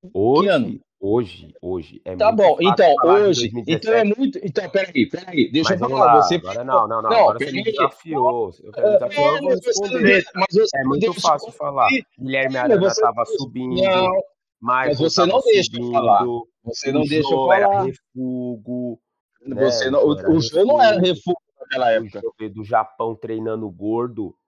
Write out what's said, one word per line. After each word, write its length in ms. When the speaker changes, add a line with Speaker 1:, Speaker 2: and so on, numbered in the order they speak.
Speaker 1:
Hoje, 300
Speaker 2:
Que 60
ano? 320
Speaker 1:
hoje, 560
hoje, 440
é 120
Speaker 2:
Tá 100
Speaker 1:
muito 100
Speaker 2:
bom, 200
Speaker 1:
fácil 120
Speaker 2:
então, 280
Speaker 1:
falar 220
de 80
Speaker 2:
hoje, 200
então 60
é 0
Speaker 1:
dois 20
mil 80
e 20
dezessete. 540
Speaker 2:
muito, 260
então, 260
peraí, 380
peraí, 420
deixa 200
Speaker 1:
Mas 100
Speaker 2:
eu 80
Speaker 1:
vamos 100
Speaker 2:
falar, 160
Speaker 1:
lá, 80
Speaker 2:
você 140
Speaker 1:
agora 180
Speaker 2:
fez 120
Speaker 1:
não, 80
não, 140
não, 140
Speaker 2:
não, 160
Speaker 1:
agora 200
você 80
me 60
Speaker 2:
peraí. 200
Speaker 1:
desafiou, 800
você 100
me 60
Speaker 2:
É, 240
Speaker 1:
desafiou, 340
eu 140
vou 100
Speaker 2:
mas 100
você 200
não 80
Speaker 1:
responder. 160
Speaker 2:
deixa, 300
mas 180
você 240
Speaker 1:
É 60
Speaker 2:
não 60
Speaker 1:
muito 120
Speaker 2:
deixa 200
Speaker 1:
fácil 280
Speaker 2:
eu 40
Speaker 1:
falar. 320
Speaker 2:
concluir. 220
Speaker 1:
Guilherme 360
Speaker 2:
Não, 60
Speaker 1:
Arana 200
Speaker 2:
mas 140
você 60
Speaker 1:
tava 160
Speaker 2:
não 80
deixa, 140
Speaker 1:
subindo, 440
Speaker 2:
não, 300
mas 100
Speaker 1:
Maicon 420
Speaker 2:
você 200
não 60
Speaker 1:
tava 160
Speaker 2:
deixa 320
eu 160
falar. 260
Speaker 1:
subindo, 300
Speaker 2:
Você 260
Speaker 1:
o 20
Speaker 2:
não 80
deixa 160
eu 140
Speaker 1:
Jô 220
era 160
Speaker 2:
falar. 160
Speaker 1:
refugo, 1160
Speaker 2:
Você 360
Speaker 1:
né, 60
Speaker 2:
não, 140
Speaker 1:
o 40
Speaker 2:
o, 60
Speaker 1:
Jô 60
era 100
Speaker 2:
o 100
Jô 240
não 180
era 180
Speaker 1:
refugo, 60
Speaker 2:
refugo 340
naquela 260
Speaker 1:
o 40
Speaker 2:
época. 300
Speaker 1:
Jô 180
veio 160
do 100
Japão 520
treinando 540
gordo 680